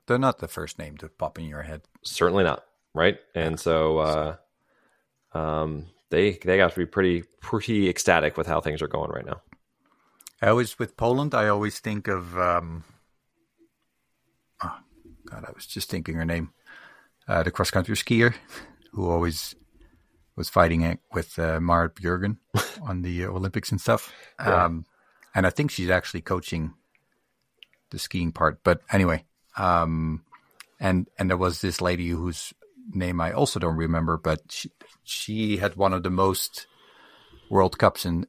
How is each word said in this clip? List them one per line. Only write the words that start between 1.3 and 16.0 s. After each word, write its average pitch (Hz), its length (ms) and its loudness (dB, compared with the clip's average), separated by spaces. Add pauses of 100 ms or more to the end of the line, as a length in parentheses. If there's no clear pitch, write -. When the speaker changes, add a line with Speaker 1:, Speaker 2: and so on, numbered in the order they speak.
Speaker 1:
in 82 60 -8
your 73 180 -10
head. 76 180 -12 (220)
Speaker 2:
Certainly 90 400 2
not, 78 200 0 (300)
right? 87 240 4 (160)
And 80 200 0
Speaker 1:
Yeah, - 40 -4
Speaker 2:
so, 80 400 2
uh, 78 380 0 (960)
Speaker 1:
so. 82 60 -4
Speaker 2:
um, 78 460 -4 (260)
they, 92 220 2
they 90 240 2
got 92 160 6
to - 60 -8
be 87 60 0
pretty, 87 380 2 (180)
pretty 104 480 0
ecstatic 82 480 2
with 80 100 -2
how 80 140 0
things 78 220 -4
are 76 40 -4
going 73 240 -4
right - 140 -8
now. - 160 -10 (1000)
Speaker 1:
I 107 60 4
always, 117 280 2
with - 180 -6
Poland, 127 380 0
I 110 140 2
always 104 320 0
think 107 280 -6
of, 90 300 -4
um, 85 460 0 (1800)
oh, - 140 -10 (480)
God, - 220 -16
I - 60 -16
was - 120 -18
just - 240 -10
thinking 82 260 -4